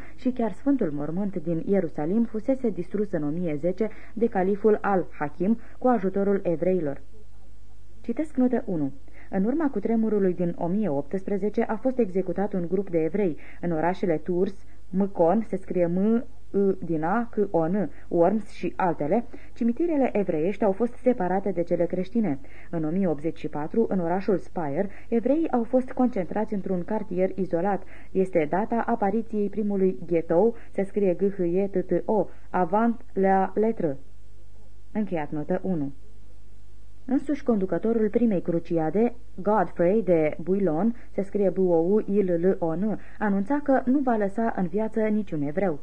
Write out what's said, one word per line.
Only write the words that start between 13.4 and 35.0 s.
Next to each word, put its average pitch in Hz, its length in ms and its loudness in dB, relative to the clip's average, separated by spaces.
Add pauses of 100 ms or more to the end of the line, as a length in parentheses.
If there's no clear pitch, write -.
în 175 100 -2
orașele 170 460 0
Tours, 175 480 -2 (240)
Mâcon, 196 580 4
se - 80 -4
scrie 185 300 0
M, 202 400 2 (260)
I 196 340 2
din 160 180 -2
A, 226 280 0
C, 202 200 2
O, 165 160 2
N, 190 220 0 (180)
Worms 185 420 4
și - 260 -4
altele. 170 500 0 (280)
Cimitirele 269 600 0
evreiești 185 500 0
au 202 80 4
fost 233 220 0
separate 196 580 0
de 175 100 0
cele 170 240 0
creștine. 185 540 0 (300)
În 165 140 -2
o 151 60 -2
mie 185 180 2
optzeci 151 300 -2
și 147 100 -4
patru, 156 420 0
în 196 100 0
orașul 180 380 0
Speyer, 165 520 -2 (200)
evreii 269 420 2
au 240 120 2
fost 254 280 0
concentrați 214 640 0
într-un 185 300 -2
cartier 190 520 0
izolat. 185 480 0 (280)
Este 180 380 2
data 226 360 0
apariției 214 640 0
primului 196 560 0
ghetou, 170 500 4 (160)
se 196 120 -2
scrie 196 300 2
G 190 200 0
H 202 60 -4
E 185 280 2
T 185 180 0
T 170 200 0
O, 208 220 2 (220)
avant 202 520 2 (120)
la 190 420 4
lettre. 208 420 0 (960)
Încheiat 185 400 -2